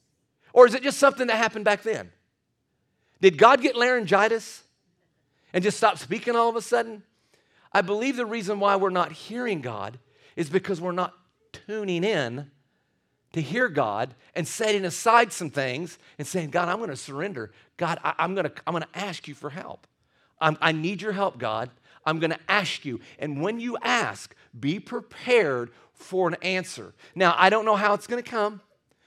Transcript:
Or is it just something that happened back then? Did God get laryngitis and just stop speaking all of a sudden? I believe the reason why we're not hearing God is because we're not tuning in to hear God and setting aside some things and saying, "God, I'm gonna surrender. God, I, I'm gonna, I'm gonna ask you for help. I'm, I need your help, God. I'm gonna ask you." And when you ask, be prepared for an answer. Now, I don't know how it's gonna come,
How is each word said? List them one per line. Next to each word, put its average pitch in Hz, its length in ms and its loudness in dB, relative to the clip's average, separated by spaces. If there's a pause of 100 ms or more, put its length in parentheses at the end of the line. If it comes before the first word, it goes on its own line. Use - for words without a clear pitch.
(520)
Or 247 140 12
is 220 80 2
it 254 80 -4
just 269 160 -2
something 269 300 2
that 220 80 2
happened 220 280 -2
back 202 180 2
then? 127 280 -6 (1120)
Did 180 180 8
God 247 220 10
get 254 160 0
laryngitis 220 840 2 (880)
and 180 100 0
just 196 140 0
stop 220 220 2
speaking 233 360 -4
all 233 140 2
of 226 80 -4
a 226 60 -4
sudden? 226 400 -4 (720)
I 202 100 4
believe 214 340 -2
the 240 100 -2
reason 208 340 -4
why 196 160 4
we're 196 140 0
not 180 220 0
hearing 220 480 -6
God 113 380 -10 (380)
is 170 120 -4
because 180 320 -2
we're 180 120 -6
not 180 220 -4 (380)
tuning 202 500 -4
in 143 480 -2 (840)
to 165 80 -4
hear 196 280 -2
God 123 440 -2 (220)
and 170 120 -4
setting 208 380 0
aside 226 480 4
some 160 180 -8
things 139 480 -6 (200)
and 143 80 -10
saying, 165 240 -4
"God, 170 180 0
I'm 196 120 -4
gonna 170 160 -8
surrender. 139 560 -10 (240)
God, 165 260 -4
I, 151 160 0
I'm 175 160 -2
gonna, 170 160 -2 (160)
I'm 160 60 -2
gonna 160 200 -4
ask 180 360 -10
you 143 60 -14
for 143 160 -12
help. - 360 -16 (540)
I'm, 156 200 2
I 160 120 2
need 160 280 -4
your 208 120 -4
help, 190 260 -2
God. 117 320 -4 (340)
I'm 160 140 -2
gonna 160 300 -2
ask 190 360 0
you." 123 140 -8 (220)
And 143 200 -6
when 220 200 -4
you 233 220 -6
ask, 208 520 -2 (240)
be 151 220 -2
prepared 185 880 -2 (220)
for 185 340 -2
an 165 160 -2
answer. 180 500 -6 (220)
Now, 175 240 4
I 185 120 8
don't 214 140 2
know 220 120 4
how 202 180 4
it's 202 140 -6
gonna 240 140 -4
come, 214 400 -4 (440)